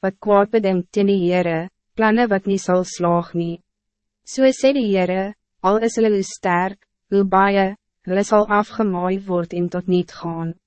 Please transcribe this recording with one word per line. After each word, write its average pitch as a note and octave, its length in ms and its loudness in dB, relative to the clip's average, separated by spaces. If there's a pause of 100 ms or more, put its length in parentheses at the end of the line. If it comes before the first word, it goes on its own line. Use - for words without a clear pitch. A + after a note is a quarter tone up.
wat F#3+ 180 -4
kwaad G3+ 300 2
bedink F#3+ 400 0
teen G3+ 220 2
die G3 160 2
Heere, F3 420 0 (240)
planne A3 340 2
wat G3 220 0
nie G3 80 0
sal F#3 240 0
slaag F3 560 -2
nie. E3+ 220 -4 (680)
So C4 240 2
sê C4 240 0
die C4 160 0
Heere, F#3+ 460 -2 (260)
al G#3 240 0
is A3+ 140 -2
hulle A3 100 4
hoe G3 160 0
sterk, F#3 540 -4 (340)
hoe G3 160 4
baie, G3 460 2 (340)
hulle F#3+ 160 0
sal G#3 240 2
afgemaai F#3+ 760 -2
word F3 260 -2
en F3 160 -2
tot F3+ 180 -6
niet F3+ 300 0
gaan. E3 380 -8 (120)